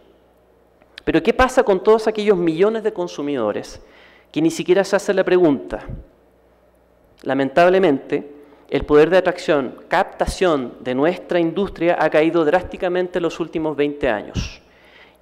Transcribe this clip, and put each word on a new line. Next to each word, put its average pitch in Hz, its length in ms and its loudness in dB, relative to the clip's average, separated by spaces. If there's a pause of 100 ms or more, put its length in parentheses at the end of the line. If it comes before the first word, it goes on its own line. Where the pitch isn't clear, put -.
(1040)
Pero 156 200 0
¿qué 226 100 2
pasa 254 300 2
con 190 180 2
todos 220 260 4
aquellos 208 300 0
millones 185 460 0
de 214 100 -2
consumidores 143 880 -4 (500)
que 151 100 -2
ni 160 100 2
siquiera 185 320 0
se 196 120 -2
hacen 190 200 0
la 190 80 2
pregunta? 175 560 2 (1400)
Lamentablemente, 147 1120 2 (340)
el 139 160 -4
poder 151 240 6
de 185 80 4
atracción, 170 720 0
captación 170 920 -2
de 127 120 -6
nuestra 175 460 0
industria 170 600 -2
ha 156 120 2
caído 160 340 2
drásticamente 180 720 -2
en 175 60 -2
los 165 160 -4
últimos 156 360 -4
veinte 143 340 -2
años. - 520 -6 (600)